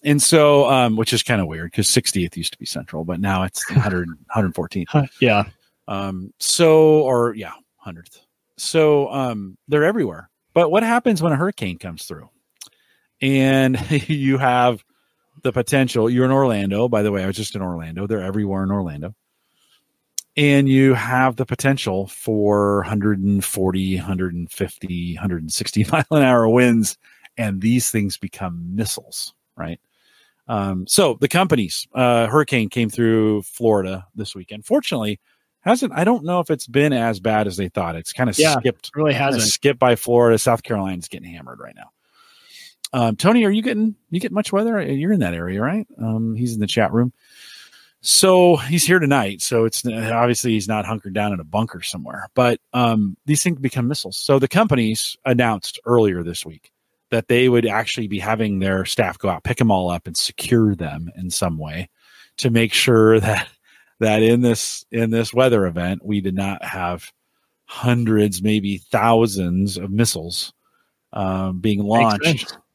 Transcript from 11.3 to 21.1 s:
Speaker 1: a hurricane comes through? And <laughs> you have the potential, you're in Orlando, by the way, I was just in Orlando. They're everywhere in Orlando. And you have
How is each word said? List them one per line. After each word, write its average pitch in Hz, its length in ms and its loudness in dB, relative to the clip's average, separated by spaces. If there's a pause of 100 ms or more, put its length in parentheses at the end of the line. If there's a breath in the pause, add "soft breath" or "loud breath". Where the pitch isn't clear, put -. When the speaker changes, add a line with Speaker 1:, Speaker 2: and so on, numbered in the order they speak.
Speaker 1:
a 139 40 2
hurricane 123 420 -4
comes 87 260 -14
through? 73 240 -16 (920 soft breath)
And 135 560 2 (140)
<laughs> 147 180 0
you 135 300 0
have 123 460 2 (580)
the 131 100 0
potential, 127 560 0
you're 123 180 2
in 131 40 2
Orlando, 113 580 2
by 107 140 2
the 107 80 2
way, 98 140 -2
I - 20 -2
was 95 100 -4
just 107 200 -8
in 95 60 -6
Orlando. 87 440 -8
They're 104 160 -4
everywhere 98 400 -4
in 95 80 -2
Orlando. 87 440 -6 (1200)
And 139 320 4
you 135 260 6
have 127 420 0